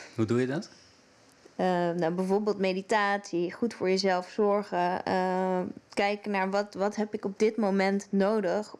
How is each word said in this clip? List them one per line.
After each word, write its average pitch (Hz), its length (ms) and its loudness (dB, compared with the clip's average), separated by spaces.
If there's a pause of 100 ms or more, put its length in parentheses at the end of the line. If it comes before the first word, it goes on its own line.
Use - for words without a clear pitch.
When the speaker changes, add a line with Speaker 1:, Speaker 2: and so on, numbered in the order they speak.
(140)
Speaker 1:
Hoe 113 100 0
doe 117 160 0
je 127 60 0
dat? 151 240 -6 (840)
Speaker 2:
Eh, 185 100 0 (240)
nou, 170 200 0
bijvoorbeeld 196 480 0
meditatie, 190 960 0
goed 233 220 -4
voor 180 140 -2
jezelf 185 420 2
zorgen. 202 720 0
Eh, 185 560 0 (340)
kijken 208 360 -2
naar 190 200 0
wat, 202 240 -2
wat 208 220 -2
heb 214 180 -4
ik 214 100 -6
op 196 140 -6
dit 220 180 2
moment 196 540 2
nodig 202 680 2